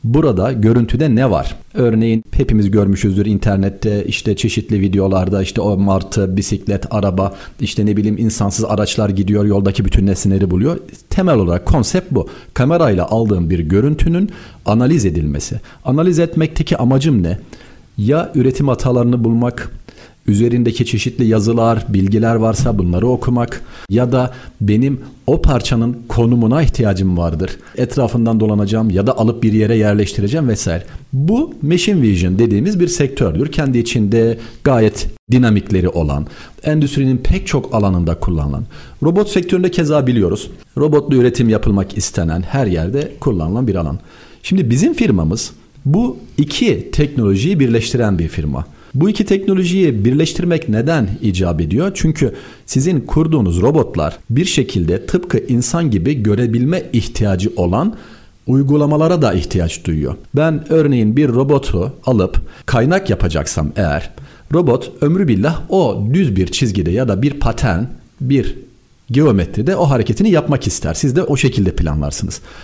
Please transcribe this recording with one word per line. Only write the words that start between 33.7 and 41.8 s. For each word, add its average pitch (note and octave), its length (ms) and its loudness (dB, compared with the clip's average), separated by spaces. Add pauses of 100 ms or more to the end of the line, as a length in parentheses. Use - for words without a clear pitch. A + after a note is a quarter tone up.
içinde A2+ 600 2 (260)
gayet A2+ 440 2 (240)
dinamikleri G#2 580 2
olan, D2+ 380 -2 (360)
endüstrinin C#3 540 0
pek F3+ 300 2
çok - 280 -2
alanında F2+ 440 0
kullanılan. D2 440 -2 (400)
Robot F#3+ 260 2
sektöründe F3+ 420 0
keza D3+ 360 0
biliyoruz. G#2 420 0 (280)
Robotlu D3 380 2
üretim A#2+ 340 2
yapılmak G2+ 480 0